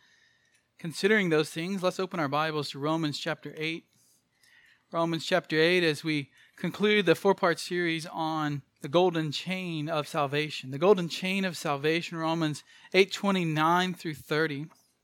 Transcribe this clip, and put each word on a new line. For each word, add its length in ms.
considering 480
those 220
things, 340
let's 160
open 220
our 80
Bibles 400
to 100
Romans 400
chapter 380
eight. 260
Romans 320
chapter 340
eight, 240
as 180
we 280
conclude 500
the 80
four-part 460
series 460
on 560
the 60
golden 460
chain 560
of 180
salvation. 640
The 60
golden 320
chain 340
of 140
salvation, 600
Romans 460
eight 180
twenty-nine 840
through 200
thirty. 520